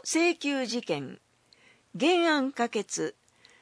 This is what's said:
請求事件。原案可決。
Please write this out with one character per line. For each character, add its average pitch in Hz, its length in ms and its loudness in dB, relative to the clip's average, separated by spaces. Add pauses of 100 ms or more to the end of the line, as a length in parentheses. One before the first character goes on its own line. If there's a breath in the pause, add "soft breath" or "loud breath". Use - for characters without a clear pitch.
請 330 300 2
求 277 300 -2
事 226 160 -4
件。 143 380 -6 (800 soft breath)
原 339 280 4
案 277 240 2
可 240 140 -2
決。 196 500 -4 (460 soft breath)